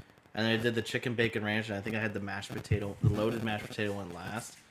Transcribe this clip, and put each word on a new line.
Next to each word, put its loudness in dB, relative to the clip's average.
and 2
then 4
I -2
did 2
the 2
chicken -2
bacon 2
ranch, 0
and -2
I -4
think -4
I 0
had 0
the -2
mashed -6
potato, 0
the 8
loaded 2
mashed -2
potato -2
one -6
last. -8